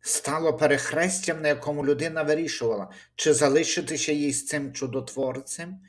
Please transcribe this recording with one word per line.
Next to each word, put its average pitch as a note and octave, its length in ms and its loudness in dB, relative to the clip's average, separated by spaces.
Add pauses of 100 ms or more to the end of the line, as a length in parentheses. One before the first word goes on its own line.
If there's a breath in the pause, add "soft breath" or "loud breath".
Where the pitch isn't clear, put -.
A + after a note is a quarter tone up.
Стало D#3 560 0
перехрестям, D#3 840 0
на D3+ 60 2
якому D3 380 0
людина D#3 360 0
вирішувала, D3 680 0 (240 loud breath)
чи D3+ 200 4
залишитися D3+ 800 2
їй D3 200 0
з - 140 -4
цим C#3 260 -4
чудотворцем, C3+ 1160 -6